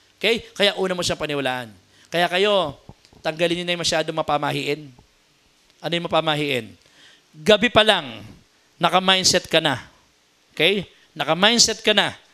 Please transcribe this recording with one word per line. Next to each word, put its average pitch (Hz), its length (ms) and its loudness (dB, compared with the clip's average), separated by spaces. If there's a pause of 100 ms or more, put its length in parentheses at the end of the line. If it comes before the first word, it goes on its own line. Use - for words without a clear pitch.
(200)
Okay? 226 320 0
Kaya 202 240 0
una 190 160 -2
mo 180 80 -4
siyang 170 200 -4
paniwalaan. 131 520 -4 (400)
Kaya 170 160 2
kayo, 180 480 0 (480)
tanggalin 170 400 -2
niyo - 40 -10
na 175 120 -2
yung 165 40 -6
masyadong 160 320 -2
mapamahiin. 147 760 -4 (880)
Ano 165 160 -8
yung 170 160 -4
mapamahiin? 147 640 -2 (560)
Gabi 208 400 2
pa 214 120 4
lang, 143 400 -2 (520)
naka-mindset 185 720 2
ka 160 160 2
na. 139 240 -2 (640)
Okay? 180 360 0 (280)
Naka-mindset 208 640 2
ka 214 160 2
na 185 200 0 (180)